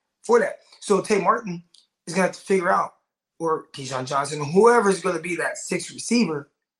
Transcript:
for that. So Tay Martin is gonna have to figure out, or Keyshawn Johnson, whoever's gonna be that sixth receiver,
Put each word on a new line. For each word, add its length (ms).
for 160
that. 160
So 200
Tay 200
Martin 420
is 60
gonna 120
have 80
to 60
figure 300
out, 240
or 340
Keyshawn 340
Johnson, 380
whoever's 560
gonna 200
be 160
that 220
sixth 340
receiver, 580